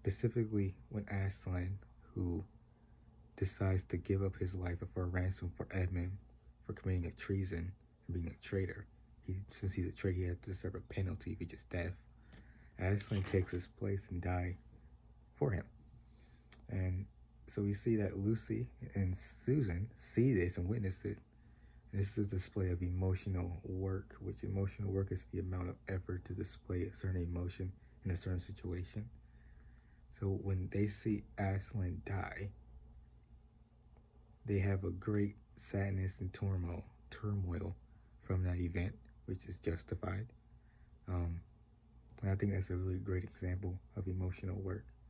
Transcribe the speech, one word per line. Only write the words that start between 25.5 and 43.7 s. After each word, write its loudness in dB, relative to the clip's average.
of -6
effort -4
to -6
display -2
a -4
certain 0
emotion -2
in 0
a 2
certain 0
situation. -4
So 4
when 2
they 6
see 2
Aslan 0
die, -2
they 6
have 4
a 0
great 2
sadness 0
and -2
turmoil, 0
turmoil 0
from 2
that 4
event, 2
which -4
is -6
justified. -2
Um, 0
and 4
I 6
think 4
that's 0
a 2
really 2
great 0
example -2